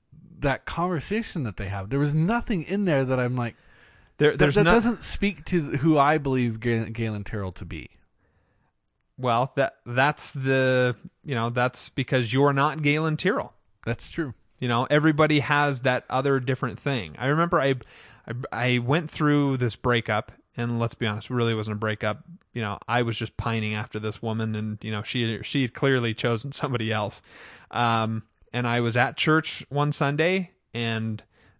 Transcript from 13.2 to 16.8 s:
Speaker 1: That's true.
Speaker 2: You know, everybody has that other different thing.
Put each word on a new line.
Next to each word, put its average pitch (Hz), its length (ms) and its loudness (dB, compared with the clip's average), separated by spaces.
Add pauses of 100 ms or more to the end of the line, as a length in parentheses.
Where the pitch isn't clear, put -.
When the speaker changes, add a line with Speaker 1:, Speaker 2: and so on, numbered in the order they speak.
Speaker 1:
That's - 260 -6
true. 127 220 -6 (260)
Speaker 2:
You 131 80 -4
know, 120 220 2
everybody 151 500 4
has 147 420 0
that 127 280 0
other 135 300 2
different 127 400 -4
thing. 104 380 -4